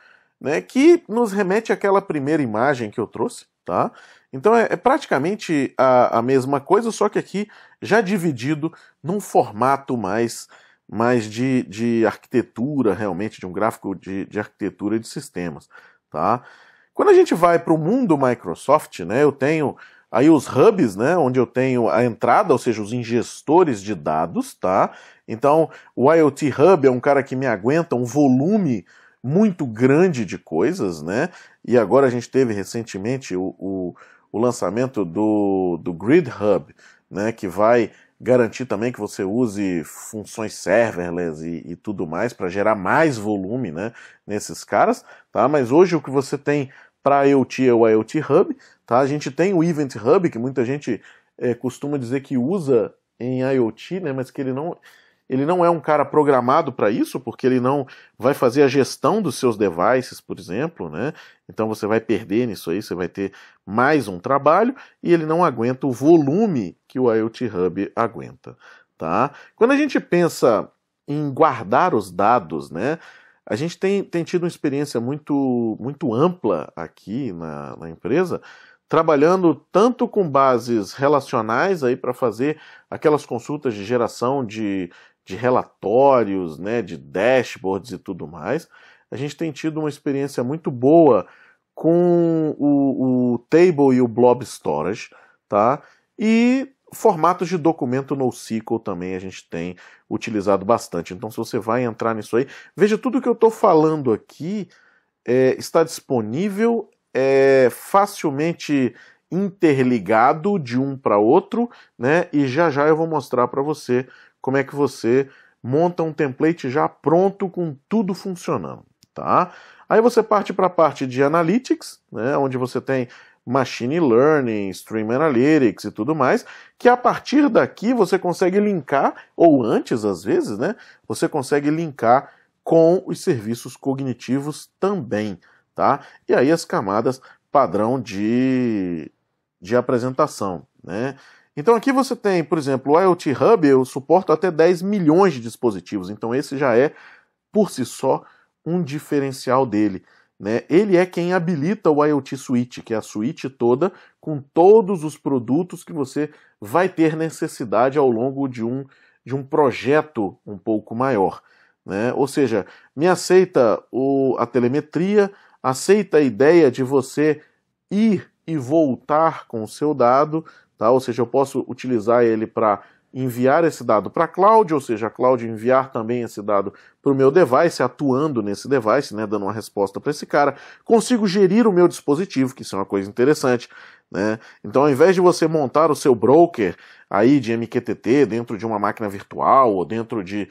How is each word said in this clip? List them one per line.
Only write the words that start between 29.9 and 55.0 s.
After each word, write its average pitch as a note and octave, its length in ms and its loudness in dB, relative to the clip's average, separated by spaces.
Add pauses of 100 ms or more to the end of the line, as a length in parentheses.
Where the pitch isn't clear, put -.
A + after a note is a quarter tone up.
de F2 140 -10
coisas, F#2 640 -2
né? G#2+ 280 -2 (360)
E A#2 100 2
agora B2 300 4
a B2 40 2
gente A#2+ 200 -6
teve B2+ 240 0
recentemente A2 800 -8
o, F#2 240 -6
o, F#2 380 -8 (340)
o - 80 -8
lançamento A#2 640 -2
do, F#2+ 800 -2
do F#2 100 -8
Grid B2 380 0
Hub, G2+ 420 -2 (380)
né, G#2+ 220 -4
que G#2+ 160 -8
vai G#2+ 420 2 (300)
garantir B2 460 0
também A2+ 260 -4
que B2 80 -12
você G#2 240 -8
use G2 580 -2
funções - 720 -12
serverless F2 920 -2
e, E2 280 -10
e - 20 -12
tudo F#2+ 320 -8
mais F2+ 260 -6
pra G2 160 -8
gerar G2+ 280 0
mais A#2 420 0
volume, G#2 540 -6
né, G2 200 -8 (320)
nesses G2+ 380 -10
caras, E3+ 420 0 (280)
tá? G#2+ 160 2
Mas C3+ 240 0
hoje E3+ 240 4
o D3+ 40 0
que - 100 -14
você C3+ 280 -4
tem C#3+ 320 -4 (320)
pra C#3 240 4
I C#3 80 6
O C3 100 4
T C3 220 -2
é B2 80 6
o A2+ 140 4
I A2 80 4
O A2 80 2
T D#3 160 -6
Hub, F#3 360 2 (300)
tá? A#2 120 2
A C#3 80 2
gente D3 240 -4
tem E3+ 220 0
o E3+ 100 2
Event D3+ 340 -2
Hub, D3+ 340 2
que - 80 -8
muita B2 260 -4
gente, C3+ 380 -6 (340)
é, B2+ 160 -2
costuma C3+ 460 -6
dizer B2+ 220 -6
que C3+ 180 -6
usa C3+ 560 -2 (260)
em B2+ 220 -4
I C3 180 0
O A2+ 100 0
T, F3 300 -12
né? E3 100 -8
Mas C3 200 -8
que - 100 -12
ele C3 140 -6
não, D#3+ 200 -8 (540)